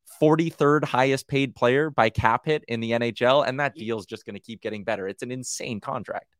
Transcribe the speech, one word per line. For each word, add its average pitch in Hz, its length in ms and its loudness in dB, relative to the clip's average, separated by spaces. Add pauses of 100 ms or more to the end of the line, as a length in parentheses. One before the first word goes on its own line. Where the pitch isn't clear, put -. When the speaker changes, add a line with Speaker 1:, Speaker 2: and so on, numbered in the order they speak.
(180)
Speaker 1:
forty-third 151 640 4
highest 135 460 0
paid 139 260 -2
player 135 360 2
by 117 180 4
cap 113 380 2
hit 151 220 -2
in 117 120 -4
the 117 140 -2
N 117 80 2
H 117 180 -4
L, 127 220 4
and 131 180 -4
that 139 160 -4
Speaker 2:
Ye- 110 80 -12
Speaker 1:
deal's 110 220 -6
just - 180 -14
gonna 101 160 -12
keep 113 220 -16
getting 107 200 -8
better. 98 240 -4
It's 101 160 -8
an 123 80 -8
insane 131 500 -8
contract. - 440 -8 (160)